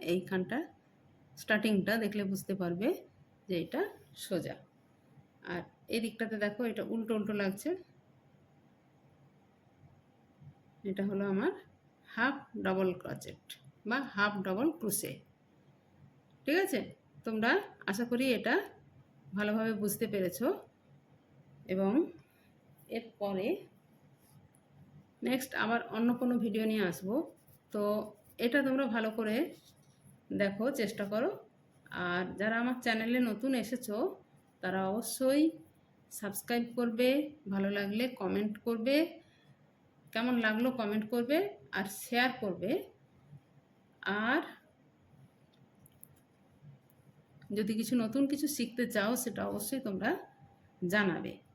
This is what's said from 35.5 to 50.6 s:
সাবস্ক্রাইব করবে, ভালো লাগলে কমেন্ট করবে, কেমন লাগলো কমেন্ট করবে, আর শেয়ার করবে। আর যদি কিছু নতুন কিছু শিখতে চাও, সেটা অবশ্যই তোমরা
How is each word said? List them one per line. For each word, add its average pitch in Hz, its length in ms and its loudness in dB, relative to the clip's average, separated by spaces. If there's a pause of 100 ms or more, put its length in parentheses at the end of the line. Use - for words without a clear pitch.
সাবস্ক্রাইব 233 540 -2 (100)
করবে, 240 340 4 (440)
ভালো 196 180 2
লাগলে 202 320 0 (180)
কমেন্ট 202 320 0 (120)
করবে, 233 300 2 (1160)
কেমন 247 200 2 (120)
লাগলো 220 220 4 (120)
কমেন্ট 214 300 0
করবে, 247 280 2 (400)
আর 190 80 0 (180)
শেয়ার 247 260 2 (100)
করবে। 185 320 -2 (1500)
আর 262 200 2 (3000)
যদি 208 280 2
কিছু 226 140 0 (100)
নতুন 254 280 2
কিছু 294 160 0
শিখতে 240 360 0 (120)
চাও, 208 220 4
সেটা 208 300 -4
অবশ্যই 208 340 -4
তোমরা 202 280 -2 (720)